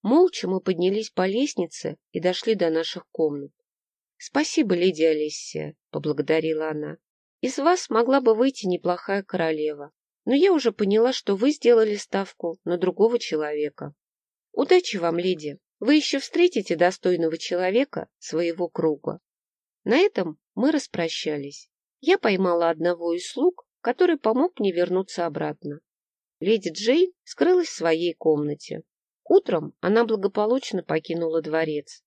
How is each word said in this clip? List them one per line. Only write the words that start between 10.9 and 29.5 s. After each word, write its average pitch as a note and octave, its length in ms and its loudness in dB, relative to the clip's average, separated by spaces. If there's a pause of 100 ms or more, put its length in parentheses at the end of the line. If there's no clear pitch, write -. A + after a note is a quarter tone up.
что - 220 -4
вы A#3 160 2
сделали A3+ 460 4
ставку F#3 680 -6
на F3 140 -2
другого G3 400 2
человека". D3+ 760 -4 (580)
"Удачи F4+ 440 2
вам, E3 220 0
леди, D#3+ 400 -4 (220)
вы C#4 160 4
ещё C#4 240 0
встретите C4+ 560 0
достойного E3+ 600 0
человека F#3 720 -2 (100)
своего E3+ 500 -4
круга". D#3+ 500 -2 (640)
На A3+ 160 2
этом G3 400 0 (160)
мы B3+ 160 2
распрощались. D#3+ 1000 -6 (320)
Я F#4+ 180 2
поймала F3+ 520 2
одного E3+ 420 -2
из F3 160 -6
слуг, F4+ 380 -2 (200)
который D#4+ 320 2
помог B3+ 400 0
мне G3 140 0
вернуться F3 540 -2
обратно. D3+ 520 -8 (640)
Леди F#3+ 320 0
Джейн C4+ 400 2 (100)
скрылась F4 460 0
в - 80 -14
своей E3 380 0
комнате. D3+ 680 -2 (400)
Утром F3+ 560 2